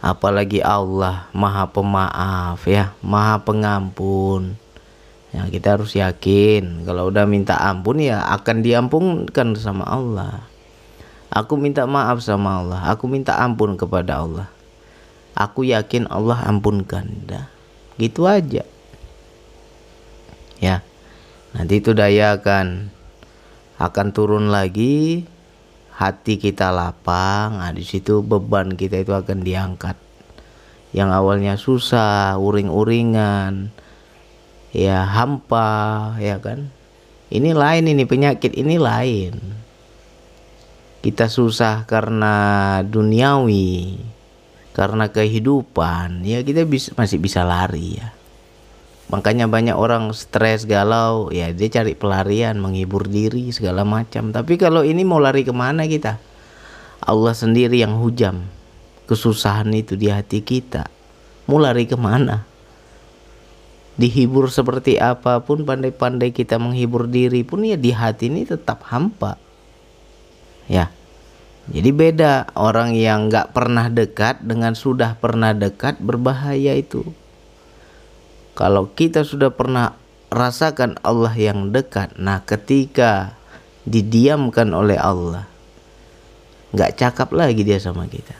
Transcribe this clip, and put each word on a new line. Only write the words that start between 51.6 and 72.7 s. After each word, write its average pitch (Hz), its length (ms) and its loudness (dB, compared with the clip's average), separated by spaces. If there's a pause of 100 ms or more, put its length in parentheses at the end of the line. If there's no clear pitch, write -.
cari 113 240 0
pelarian, 104 640 0
menghibur 95 480 -2
diri, 110 480 -2
segala 98 320 -2
macam. 110 480 -2
Tapi 120 240 -2
kalau 170 240 4
ini 160 240 2
mau 175 160 2
lari 135 240 2
kemana 127 400 -2
kita? 147 320 -2 (880)
Allah 113 320 2
sendiri 117 400 2
yang 110 240 2
hujam 113 400 0 (640)
kesusahan 107 720 0
itu 107 240 -4
di 107 80 2
hati 101 320 -2
kita. - 480 -6 (560)
Mau 143 160 4
lari 123 240 4
kemana? 120 640 0 (1500)
Dihibur 127 480 4
seperti 127 480 0
apapun, 123 720 0
pandai-pandai 127 640 -2
kita 113 240 -2
menghibur 120 480 0
diri 123 400 2
pun, 175 160 -6
ya, 220 160 0
di 120 160 2
hati 113 400 -2
ini 233 160 -4
tetap - 400 -6
hampa. 123 480 -4 (1300)
Ya. 90 240 0 (800)
Jadi 113 240 2
beda 156 640 4
orang 113 400 2